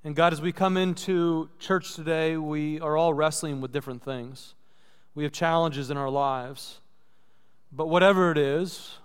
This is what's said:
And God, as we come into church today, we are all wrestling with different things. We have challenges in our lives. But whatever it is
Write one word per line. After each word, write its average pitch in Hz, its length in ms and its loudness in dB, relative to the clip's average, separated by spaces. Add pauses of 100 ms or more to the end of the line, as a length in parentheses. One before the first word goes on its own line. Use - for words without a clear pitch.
And 151 120 -8
God, 165 180 6
as 151 80 -6
we 175 100 -2
come 185 260 2
into 170 800 0
church - 380 -2
today, 160 420 0
we 151 420 -4
are 151 160 -2
all 160 200 4
wrestling 151 440 -2
with 131 120 -6
different 131 320 -8
things. 131 500 -12 (640)
We 147 80 -4
have 156 100 -4
challenges 165 560 0
in 143 80 -4
our 139 140 -4
lives. 135 680 -4 (920)
But 156 160 -4
whatever 180 440 6
it 151 60 2
is 151 680 -2